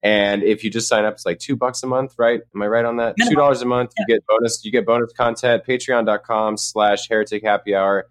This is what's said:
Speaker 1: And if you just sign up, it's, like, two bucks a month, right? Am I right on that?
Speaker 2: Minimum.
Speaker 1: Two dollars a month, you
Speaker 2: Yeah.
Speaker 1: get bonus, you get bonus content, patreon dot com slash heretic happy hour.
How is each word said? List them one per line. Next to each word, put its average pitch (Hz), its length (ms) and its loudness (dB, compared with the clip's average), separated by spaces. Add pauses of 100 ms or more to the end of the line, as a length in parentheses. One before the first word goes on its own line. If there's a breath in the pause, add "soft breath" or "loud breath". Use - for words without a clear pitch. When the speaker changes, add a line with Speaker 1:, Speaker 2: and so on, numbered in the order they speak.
Speaker 1:
And 101 400 2
if 107 200 2
you 110 60 -2
just 110 180 -4
sign 107 180 2
up, 107 100 -2
it's, - 100 -12
like, 87 140 -2
two 143 160 -6
bucks 123 260 -4
a 131 60 -8
month, 131 320 -2
right? 117 220 2 (120)
Am 101 80 -8
I 104 60 -2
right 117 180 0
on 117 120 -2
that? 117 200 -2
Speaker 2:
Minimum. - 160 2
Speaker 1:
Two - 20 2
dollars 139 280 4
a - 20 -4
month, 123 320 -2
you 101 100 -4
Speaker 2:
Yeah. 113 100 4
Speaker 1:
get - 100 -4
bonus, 113 360 0
you 107 80 -8
get 113 140 0
bonus 117 280 0
content, 117 540 0
patreon 123 380 0
dot 104 180 0
com 110 320 -2
slash 104 540 0
heretic 107 340 -2
happy 104 300 0
hour. 98 380 0